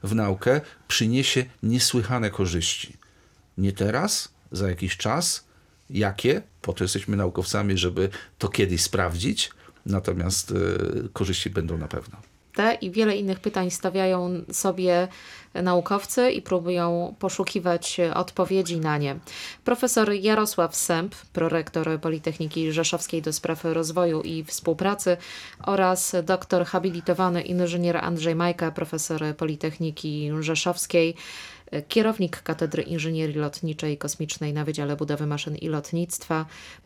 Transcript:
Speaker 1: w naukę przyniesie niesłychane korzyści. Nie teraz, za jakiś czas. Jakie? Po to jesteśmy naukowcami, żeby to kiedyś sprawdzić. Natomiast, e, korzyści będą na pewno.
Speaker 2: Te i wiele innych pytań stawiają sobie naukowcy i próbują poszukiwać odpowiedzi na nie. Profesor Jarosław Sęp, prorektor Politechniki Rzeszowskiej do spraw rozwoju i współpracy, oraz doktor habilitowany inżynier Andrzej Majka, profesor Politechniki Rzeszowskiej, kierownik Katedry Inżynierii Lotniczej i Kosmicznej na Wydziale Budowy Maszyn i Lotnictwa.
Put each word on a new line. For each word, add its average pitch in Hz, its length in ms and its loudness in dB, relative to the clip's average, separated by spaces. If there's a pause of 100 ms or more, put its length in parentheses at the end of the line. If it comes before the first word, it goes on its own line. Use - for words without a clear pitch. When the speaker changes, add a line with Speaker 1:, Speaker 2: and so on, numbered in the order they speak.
Speaker 1:
w 101 120 0
naukę 110 460 4 (280)
przyniesie 127 560 2 (180)
niesłychane 117 680 2
korzyści. 87 680 0 (640)
Nie 98 140 2
teraz, 120 560 0 (240)
za 95 160 0
jakiś 90 280 -2
czas. 143 480 0 (460)
Jakie? 120 520 2 (200)
Po - 100 -2
to - 120 -2
jesteśmy 98 320 0
naukowcami, 98 640 0
żeby 90 300 2 (300)
to 104 100 0
kiedyś 92 340 2
sprawdzić. 90 680 -2 (360)
Natomiast, 92 640 0
e, 98 40 -2 (580)
korzyści - 380 -2
będą 85 280 -2
na 78 100 -6
pewno. - 300 -10 (360)
Speaker 2:
Te 220 200 2
i - 160 -6
wiele 214 260 2
innych 190 240 -2
pytań 185 300 0
stawiają 180 720 0 (100)
sobie 180 560 2 (460)
naukowcy 185 760 2
i 185 120 0
próbują 175 760 0
poszukiwać 180 800 -2 (180)
odpowiedzi 180 640 0
na 156 180 2
nie. 139 180 0 (480)
Profesor 240 480 4
Jarosław 208 640 2
Sęp, 175 380 0 (180)
prorektor 160 680 0
Politechniki 160 720 -2
Rzeszowskiej 165 500 0
do 156 100 -2
spraw 160 320 -4
rozwoju 165 580 2
i 160 220 -6
współpracy, 185 720 0 (460)
oraz 185 600 2
doktor 180 420 2
habilitowany 175 760 2
inżynier 175 540 2
Andrzej 165 380 0
Majka, 170 360 0
profesor 156 680 -2
Politechniki 156 920 -4 (100)
Rzeszowskiej, 165 760 2 (720)
kierownik 220 540 2
Katedry 156 400 -2
Inżynierii 160 540 -2
Lotniczej 151 580 -2
i 147 40 -6
Kosmicznej 151 540 -4
na 151 120 -2
Wydziale 147 320 -2
Budowy 147 300 -2
Maszyn 147 300 -4
i - 120 -4
Lotnictwa. 160 800 -2 (400)